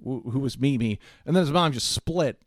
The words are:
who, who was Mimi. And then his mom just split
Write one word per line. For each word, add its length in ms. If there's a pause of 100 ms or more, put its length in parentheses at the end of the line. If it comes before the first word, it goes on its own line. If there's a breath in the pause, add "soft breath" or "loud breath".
who, 160 (100)
who 80
was 180
Mimi. 440 (260 loud breath)
And 80
then 80
his 100
mom 200
just 180
split 560